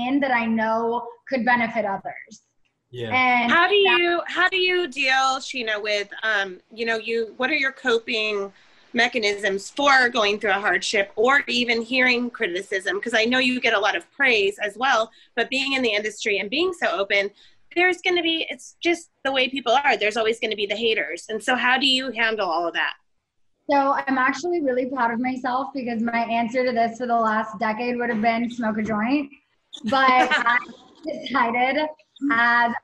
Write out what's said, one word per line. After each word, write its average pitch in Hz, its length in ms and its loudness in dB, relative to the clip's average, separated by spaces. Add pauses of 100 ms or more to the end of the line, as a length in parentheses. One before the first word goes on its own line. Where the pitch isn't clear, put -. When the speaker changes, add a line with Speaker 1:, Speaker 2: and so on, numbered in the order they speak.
Speaker 1:
in 285 120 2
that 277 100 0
I 233 140 2
know 226 640 0 (180)
could 247 200 -2
benefit 226 400 0
others. 196 560 -8 (480)
Speaker 2:
Yeah. 226 240 -8
Speaker 1:
And 247 360 2
Speaker 3:
How 339 160 6
do 403 200 4
Speaker 1:
that 359 120 4
Speaker 3:
you, 349 280 2
how 359 240 2
do 370 80 -2
you 359 300 2
deal, 262 500 0
Sheena, 220 440 -6
with, 208 260 -2 (140)
um, 196 360 -2 (120)
you 233 140 -6
know, 226 140 0
you, 226 400 -4
what 254 100 0
are 311 60 -2
your 277 180 0
coping 220 800 -2 (400)
mechanisms 208 800 0
for 262 380 4
going 214 320 0
through 214 100 0
a 190 40 2
hardship 196 600 0
or 269 320 2
even 240 340 0
hearing 247 480 0
criticism? 196 720 -4
'Cause 240 140 -2
I 220 100 4
know 247 140 2
you 254 220 0
get 240 120 2
a 208 60 4
lot 196 160 2
of 175 160 -8
praise 214 480 0
as 208 180 -6
well, 226 360 0 (240)
but 233 120 -2
being 269 260 -2
in 262 80 0
the 233 100 0
industry 214 480 -2
and 196 100 -6
being 349 220 0
so 247 180 -2
open, 202 400 0 (460)
there's 359 260 2
gonna 359 200 0
be, 330 280 -2
it's - 320 -16
just 339 280 -2 (120)
the 269 80 -2
way 269 180 2
people 262 240 -2
are. 262 240 4
There's 208 200 0
always 226 240 0
gonna 220 160 -4
be 208 100 -4
the 208 80 -4
haters. 202 540 -2
And 214 120 -6
so 254 140 0
how 247 240 2
do 262 80 0
you 262 240 0
handle 220 400 0
all 170 160 0
of 170 80 -4
that? 151 200 -2 (760)
Speaker 1:
So 277 220 4
I'm 269 260 -2
actually 330 420 0
really 262 260 0
proud 247 260 -2
of 226 80 -2
myself 254 520 -2
because 240 300 -4
my 233 220 0
answer 233 420 0
to 254 60 0
this 226 260 0
for 254 80 -6
the 233 100 0
last 220 440 0
decade 240 360 -2
would 240 140 -2
have 220 100 -2
been 233 300 0
smoke 220 280 -4
a 220 40 -2
joint. 220 480 -2 (540)
But 226 160 0
Speaker 3:
<laughs> 254 320 6
Speaker 1:
I 240 260 2 (480)
decided 247 720 0 (560)
as 240 400 4 (100)